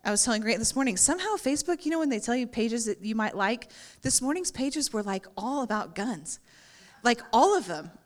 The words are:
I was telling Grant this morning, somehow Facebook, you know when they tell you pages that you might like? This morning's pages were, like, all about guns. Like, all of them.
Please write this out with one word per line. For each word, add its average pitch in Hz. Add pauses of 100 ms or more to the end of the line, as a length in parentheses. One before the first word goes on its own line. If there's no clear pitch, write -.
I -
was 208
telling 220
Grant 220
this 226
morning, 262
somehow 370
Facebook, 302
you 302
know 330
when 311
they 240
tell 233
you 254
pages 226
that 202
you 220
might 220
like? 202 (300)
This 262
morning's 320
pages 269
were, 214
like, 196 (100)
all 262
about 214
guns. 190 (640)
Like, 240 (100)
all 330
of 277
them. 170 (160)